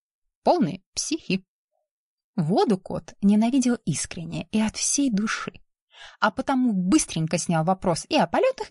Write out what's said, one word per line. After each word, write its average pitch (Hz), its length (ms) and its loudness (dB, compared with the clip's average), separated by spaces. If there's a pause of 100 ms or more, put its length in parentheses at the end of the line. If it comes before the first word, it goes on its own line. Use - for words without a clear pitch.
(460)
Полные 240 380 2 (100)
психи. - 500 -6 (920)
Воду 202 420 2
кот - 440 -12
ненавидел 233 600 2
искренне 165 680 -6
и 214 100 2
от 214 160 -2
всей - 320 0
души, 208 440 -2 (680)
а 208 100 2
потому 254 420 0
быстренько 180 680 0
снял 165 240 0
вопрос 185 460 0
и 311 60 0
о 214 120 4
полетах, 440 440 -2